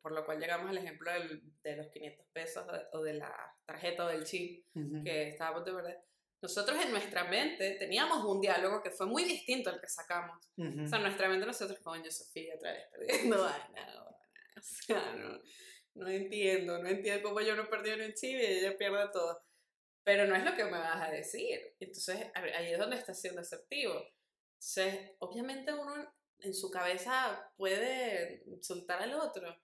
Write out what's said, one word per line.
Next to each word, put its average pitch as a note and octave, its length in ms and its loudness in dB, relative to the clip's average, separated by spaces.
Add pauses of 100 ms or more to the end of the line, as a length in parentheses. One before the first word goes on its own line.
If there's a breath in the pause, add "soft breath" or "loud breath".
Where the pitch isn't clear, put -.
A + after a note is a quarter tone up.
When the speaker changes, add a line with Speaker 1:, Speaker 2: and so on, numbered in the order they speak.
Speaker 1:
por D#3 120 -8
lo D#3 120 -2
cual D#3 140 -2
llegamos F3 300 -2
al F#3+ 100 0
ejemplo E3 320 -4
del, D#3+ 320 -4 (180)
de D3+ 140 -4
los D3+ 160 -8
quinientos D3+ 420 -14
pesos E3 340 -6
o F3 40 -8
de, E3 100 -4 (120)
o D#3 100 -2
de D#3 120 0
la C#3+ 200 -6 (300)
tarjeta F3 400 -2
o - 20 2
del D#3+ 160 0
chip F3 500 -6
Speaker 2:
Ujú. D3+ 300 -4
Speaker 1:
que D#3 260 0
estaba D#3+ 220 -4
a - 40 -4
punto F3 200 -4
de F3+ 80 -4
perder. F3 180 -8 (400)
Nosotros A#3+ 420 2
en C4 80 2
nuestra F3+ 340 0
mente G3 520 2
teníamos B3 480 4
un G3 160 4
diálogo F#3+ 400 4
que F#3 100 -4
fue F#3 140 -2
muy C4+ 200 4
distinto C4 440 0
al F3 120 -4
que - 80 -8
sacamos. F3 540 -4 (140)
Speaker 2:
Ujú. D3+ 260 -2
Speaker 1:
O D3+ 40 -2
sea, A3 100 2
en G#3 60 4
nuestra G3 260 4
mente F#3+ 160 4
nosotros, G#3+ 380 -4
"Coño, E3 280 -8
Sofía, D#3+ 440 -8
otra - 180 -6
vez - 180 -10
perdiendo, A3+ 540 4
<laughs> - 0 -
ay, D3 160 0 (140)
no, - 300 -12
o - 560 -20
sea, - 520 -2
no, G#2 260 -8 (560 loud breath)
no F#3 120 -8
entiendo, F#3+ 720 2
no F3 80 -4
entiendo G3+ 400 2
cómo G3+ 120 0
yo A3 140 4
no G#3+ 80 0
he G#3 40 -6
perdido G#3+ 300 -2
ni A3 80 -4
un G#3+ 80 -8
chip C4 260 -2
y A#3+ 60 4
ella G3 320 4
pierde G3+ 360 2
todo". E3+ 300 0 (600 soft breath)
Pero G3+ 240 8
no F#3+ 80 8
es F#3 80 4
lo - 120 4
que G#3+ 100 4
me F#3 120 0
vas E3 300 0
a D#3 40 0
decir. D#3 480 -2 (200)
Entonces, F#3+ 560 -4
a-, F3 220 0
ahí E3+ 160 0
es E3+ 60 4
donde A3+ 180 2
estás F#3+ 220 -6
siendo F3 220 -4
asertivo. G3+ 520 -2 (640)
Entonces, G3 600 0
obviamente C4 540 -4
uno C#4+ 200 -6 (460)
en G3 140 -4
su F#3 180 -2
cabeza F#3 840 0
puede G#3 880 0
insultar F3+ 540 -4
al A#3+ 140 -2
otro F3 480 -4